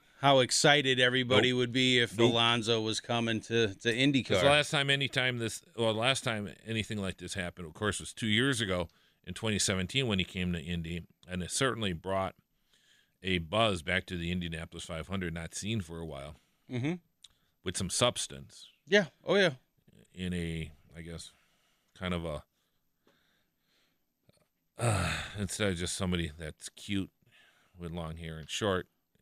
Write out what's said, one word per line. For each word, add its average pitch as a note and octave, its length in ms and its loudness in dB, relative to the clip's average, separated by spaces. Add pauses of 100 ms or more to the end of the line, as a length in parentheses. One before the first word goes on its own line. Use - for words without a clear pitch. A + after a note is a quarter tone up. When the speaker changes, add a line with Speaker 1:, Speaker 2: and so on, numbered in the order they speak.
(200)
Speaker 1:
how C#3 200 8
excited C3+ 600 4
everybody B2+ 520 4
Speaker 2:
Nope. B2 60 2
Speaker 1:
would A#2+ 140 0
be B2+ 280 4
if A2+ 180 0
Speaker 2:
Nope. A#2 140 6
Speaker 1:
Alonso A#2 500 2
was A2 180 -2
coming A#2 420 0
to, A#2 340 2
to A#2 160 0
IndyCar? C3+ 360 4
Speaker 2:
'Cause G2 140 4
the C#3 80 6
last D3 200 4
time, C#3+ 200 2
any C#3 180 2
time B2+ 300 0
this, A2+ 240 -4 (140)
well, A2+ 180 4
last B2+ 280 0
time G#2 300 -4 (140)
anything A2 320 -4
like F#2 180 -4
this F2 180 -10
happened, F2 320 -6
of D#2+ 80 -14
course, G#2 240 -2
was D#2+ 140 -12
two - 140 -4
years A2+ 340 2
ago F#2 280 0 (360)
in F#2 100 -12
twenty G#2+ 240 -2
seventeen G2+ 480 0
when G2+ 120 2
he F2+ 60 2
came F2+ 280 -4
to E2+ 80 -4
Indy, E2+ 420 -6 (240)
and F2+ 160 -6
it E2 80 -6
certainly A2+ 440 -2
brought F#2+ 400 -4 (880)
a F#2 160 0
buzz F#2 440 0
back F2+ 240 0
to F#2 120 -6
the E2+ 120 -4
Indianapolis E2 540 -6
five D#2+ 240 -10
hundred, F2+ 260 -4
not E2 200 -10
seen G#2+ 260 -4
for E2 180 -10
a E2 80 -8
while, C#2+ 300 -12 (340)
Speaker 1:
Mm-hmm. C3 240 -4 (720)
Speaker 2:
with F#2+ 140 -6
some F#2 120 -4
substance. - 800 -2 (180)
Speaker 1:
Yeah. F#3 200 4 (180)
Oh, E3+ 120 2
yeah. F3+ 180 4 (600)
Speaker 2:
In F2+ 200 -4
a, E2 380 -4 (240)
I E2+ 60 -16
guess, E2 300 -14 (600)
kind F2+ 180 -4
of E2+ 120 -2
a, D2+ 180 -6 (2250)
uh, G2 320 0 (280)
instead G2+ 340 -2
of E2+ 40 -2
just F2 200 -4
somebody F2+ 420 -2
that's D2+ 320 -14
cute G2 400 -6 (680)
with E2+ 140 -10
long E2 240 -8
hair D#2+ 220 -12
and D2+ 100 -16
short G2 400 0 (340)